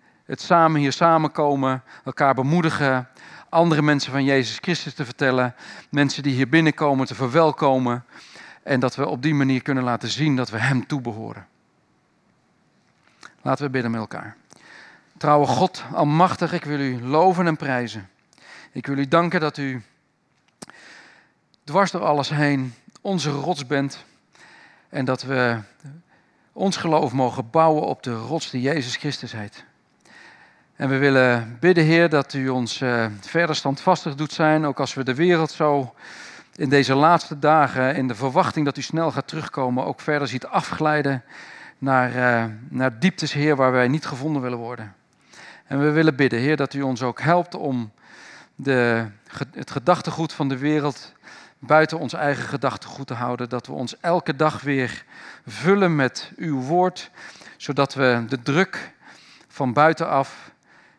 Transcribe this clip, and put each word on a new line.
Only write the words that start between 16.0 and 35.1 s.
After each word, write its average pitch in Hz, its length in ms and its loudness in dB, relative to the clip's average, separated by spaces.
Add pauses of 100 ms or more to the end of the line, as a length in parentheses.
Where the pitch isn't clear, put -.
ik 170 120 -6
wil 147 160 -4
u 127 220 -4
loven 170 440 4
en 156 100 0
prijzen. 120 520 -6 (640)
Ik 127 140 -10
wil 139 120 -2
u 139 100 -2
danken 170 320 2
dat 151 160 -4
u 131 260 -6 (1800)
dwars 180 260 0
door - 140 -6
alles 147 260 0
heen 143 440 0 (260)
onze 170 300 -2
rots 139 360 -4
bent 139 380 -4 (840)
en 135 160 -6
dat 127 180 -2
we 123 360 -2 (920)
ons 190 240 -2
geloof 151 360 0
mogen 120 380 -2
bouwen 160 320 4
op - 200 -4
de 123 120 -6
rots 120 360 -6
die 127 100 -4
Jezus 131 360 -2
Christus 135 360 -8
heet. 107 320 -12 (1120)
En 143 120 -4
we 135 80 0
willen 127 640 4
bidden, 170 240 6
Heer, 165 240 6
dat 151 240 0
u 131 160 -2
ons, 127 320 -4
eh, 120 260 0 (140)
verder 160 360 -2
standvastig 151 580 -2
doet 143 180 -8
zijn, 156 320 2
ook 143 160 -4
als - 140 -4
we 135 100 -4
de 127 100 -2